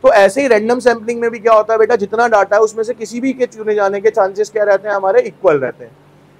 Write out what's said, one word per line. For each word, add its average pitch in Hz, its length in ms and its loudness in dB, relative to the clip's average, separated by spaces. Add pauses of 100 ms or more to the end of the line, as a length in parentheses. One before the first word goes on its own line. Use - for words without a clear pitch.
तो 254 100 6
ऐसे 196 280 4
ही 277 60 0
random 233 320 2
sampling 233 420 -2
में 233 100 -2
भी 233 80 -12
क्या 226 140 2
होता 214 200 2
है 220 60 0
बेटा, 220 160 2
जितना 220 320 -2
data 202 280 2
है 220 60 4
उसमें 220 220 -2
से 233 100 -6
किसी 226 280 -10
भी 262 120 -2
के 254 120 -2
चुने 214 300 -6
जाने 202 260 -2
के 214 80 2
chances 202 400 -2
क्या 214 140 -4
रहते 202 240 0
हैं 202 80 -4
हमारे? 196 260 0
equal 180 360 0
रहते 123 280 -6
हैं। 117 120 -20 (420)